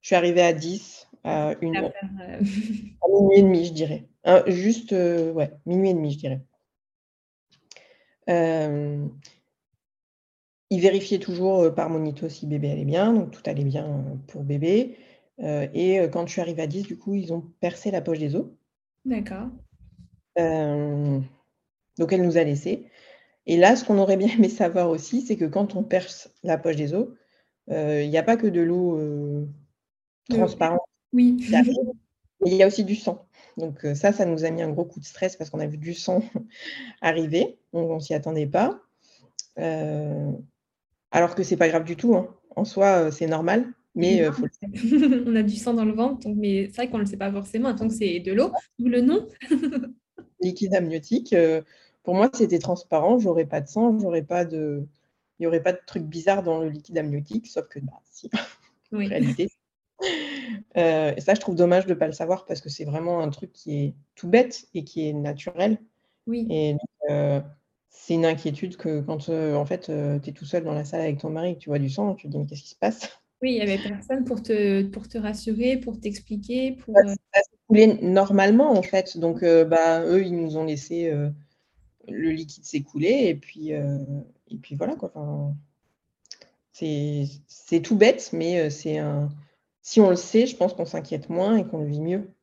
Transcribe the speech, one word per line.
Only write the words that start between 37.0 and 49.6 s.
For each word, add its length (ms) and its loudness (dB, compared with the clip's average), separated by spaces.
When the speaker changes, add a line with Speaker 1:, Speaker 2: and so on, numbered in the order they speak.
Speaker 1:
arriver. 580 0
Donc, 180 -2
on 100 -4
s'y 140 -6
attendait 320 -4
pas. 340 0
Euh, 720 -4
alors 240 2
que 80 -2
c'est 140 -2
pas 120 4
grave 160 0
du 120 -8
tout, 180 4
hein. 220 -2
En 100 -2
soi, 420 4
euh, 40 0
c'est 160 -6
normal, 460 0
mais, 240 4
Speaker 2:
C'est 80 6
Speaker 1:
euh, 60 0
faut 140 -4
le 520 0
Speaker 2:
normal. 160 2
<laughs> 40 -2
On 80 2
a 60 4
du 140 0
sang 180 -2
dans 120 0
le 80 0
ventre, 340 -2
donc, 100 -4
mais 300 0
c'est 80 -16
vrai 140 -4
qu'on 80 -4
le 80 0
sait 100 -6
pas 160 -4
forcément, 420 -4
tant 140 -2
que 60 -2
c'est 260 -2
de 120 -4
l'eau, 200 2
d'où 100 0
le 120 4
nom. 260 4
<laughs> 560 -2